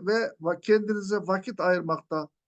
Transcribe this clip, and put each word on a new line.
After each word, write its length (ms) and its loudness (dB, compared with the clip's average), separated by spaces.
ve 340 0
va-, 200 -2
kendinize 560 2
vakit 440 -2
ayırmakta 680 -2